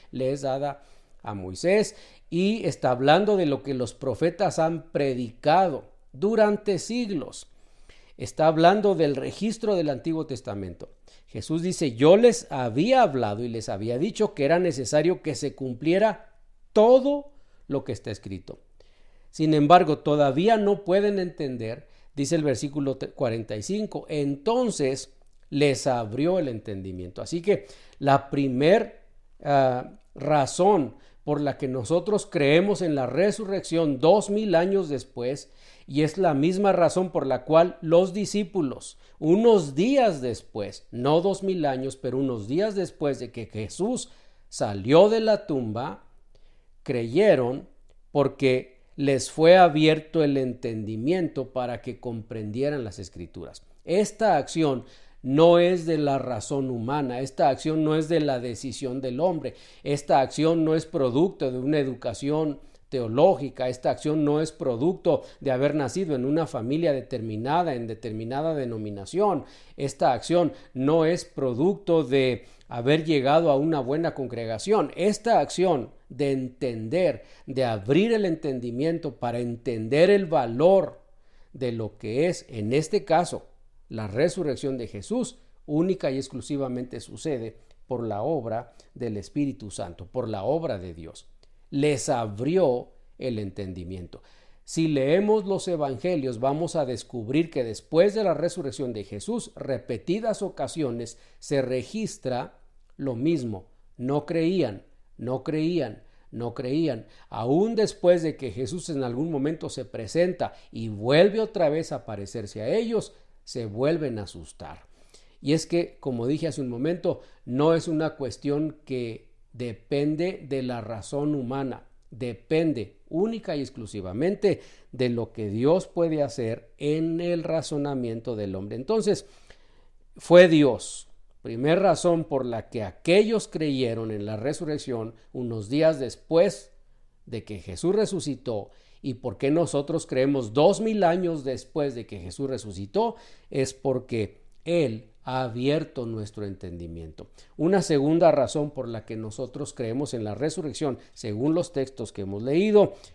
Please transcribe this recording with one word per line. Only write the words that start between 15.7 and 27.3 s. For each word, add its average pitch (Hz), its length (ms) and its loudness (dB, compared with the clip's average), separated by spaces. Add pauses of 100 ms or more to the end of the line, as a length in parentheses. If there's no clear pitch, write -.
todo 262 600 6 (360)
lo 143 160 -4
que 131 80 -6
está 107 180 -10
escrito. 98 480 -12 (720)
Sin 156 240 2
embargo, 151 440 8
todavía 147 600 2
no 202 260 0
pueden 202 340 2
entender", 135 720 -6 (260)
dice 143 220 0
el 156 80 0
versículo 139 520 -2
te-, 139 140 -10
cuarenta 113 460 -4
y 107 60 -6
cinco. 190 460 -6
Entonces 147 1040 -2 (340)
les 143 380 2
abrió 127 520 0
el 156 100 -2
entendimiento. 95 720 -10
Así 170 180 -6